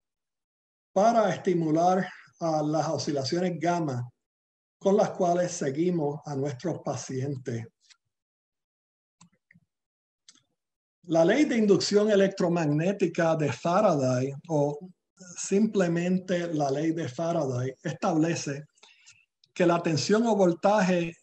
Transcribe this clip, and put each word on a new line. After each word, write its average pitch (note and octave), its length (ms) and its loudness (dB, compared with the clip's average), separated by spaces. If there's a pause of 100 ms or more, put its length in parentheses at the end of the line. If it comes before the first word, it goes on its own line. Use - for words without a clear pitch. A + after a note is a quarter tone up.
(920)
para G#3+ 420 4
estimular F3 720 2 (320)
a D#3+ 240 -2
las D3+ 240 -2
oscilaciones D#3+ 720 -4
gamma D3 500 -2 (680)
con G3 160 4
las G#3 140 4
cuales F3 420 0
seguimos D3+ 720 -2
a D3 120 -6
nuestros C#3+ 420 -6
pacientes. B2+ 880 -6 (3250)
La E3 220 2
ley A#3+ 180 4
de B3 140 2
inducción G#3 520 4
electromagnética F3 1300 0
de D3 160 -2
Faraday, C#3+ 800 0 (160)
o D3 320 -2 (580)
simplemente F3+ 1120 0
la D3 200 -2
ley D3+ 200 -2
de D#3 160 -4
Faraday, C3+ 680 -4 (100)
establece D#3+ 840 -2 (880)
que F3+ 140 2
la E3+ 160 2
tensión G3 420 2
o A3+ 100 2
voltaje F3+ 880 2